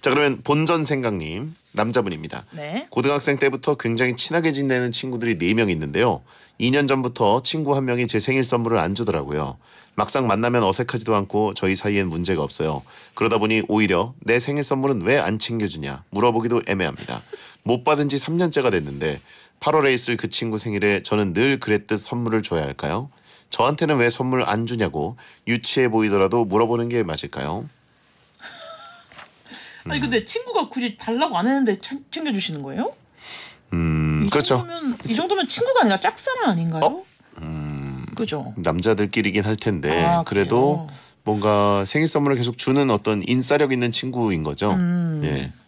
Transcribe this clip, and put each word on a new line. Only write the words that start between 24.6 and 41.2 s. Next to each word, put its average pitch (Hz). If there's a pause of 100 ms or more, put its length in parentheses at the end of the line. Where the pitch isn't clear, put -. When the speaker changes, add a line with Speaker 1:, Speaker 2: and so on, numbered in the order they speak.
Speaker 1:
주냐고 107 (300)
유치해 120
보이더라도 107
물어보는 117
게 120
맞을까요? 85 (2250)
Speaker 2:
아니, 294
Speaker 1:
음. 247
Speaker 2:
근데 240
친구가 466
굳이 247
달라고 247
안 190
했는데 247
챙-, -
챙겨주시는 196
거예요? 165 (800)
Speaker 1:
음, 78
Speaker 2:
이 -
Speaker 1:
그렇죠. 131
Speaker 2:
정도면, 320 (100)
이 233
정도면 349
친구가 494
아니라 202
짝사랑 453
아닌가요? 165
Speaker 1:
어? 339 (340)
음, 73 (120)
Speaker 2:
그죠? 151
Speaker 1:
남자들끼리긴 98
할 107
텐데 85
Speaker 2:
아, 170
Speaker 1:
그래도 127
Speaker 2:
그래요? 143 (260)